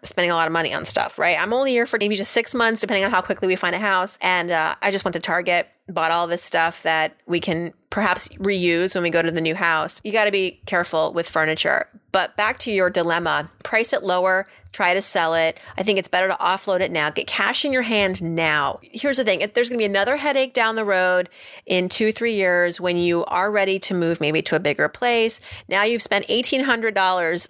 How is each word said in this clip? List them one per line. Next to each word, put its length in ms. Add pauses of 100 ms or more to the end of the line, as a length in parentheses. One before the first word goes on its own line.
spending 280
a 40
lot 120
of 60
money 220
on 100
stuff, 340
right? 220
I'm 120
only 200
here 140
for 120
maybe 180
just 160
six 220
months, 260
depending 240
on 60
how 120
quickly 260
we 80
find 180
a 40
house. 420
And, 300
uh, 320
I 80
just 140
went 100
to 60
Target, 480 (200)
bought 220
all 160
this 160
stuff 400
that 340 (100)
we 140
can 320 (180)
perhaps 400
reuse 640
when 80
we 80
go 120
to 80
the 100
new 140
house. 500
You 80
gotta 200
be 340
careful 460
with 180
furniture. 580 (240)
But 240
back 240
to 120
your 180
dilemma, 600 (120)
price 300
it 100
lower, 440 (260)
try 220
to 80
sell 320
it. 240 (200)
I 40
think 160
it's 100
better 200
to 60
offload 460
it 100
now. 200
Get 160
cash 380
in 80
your 100
hand 400
now. 600
Here's 340
the 80
thing. 160
If 140
there's 140
gonna 100
be 60
another 320
headache 380
down 220
the 80
road 460 (360)
in 220
two, 240
three 220
years 460
when 160
you 300
are 240
ready 300
to 140
move 260
maybe 220
to 140
a 40
bigger 280
place. 520 (280)
Now 160
you've 180
spent 260
eighteen 360
hundred 300
dollars 560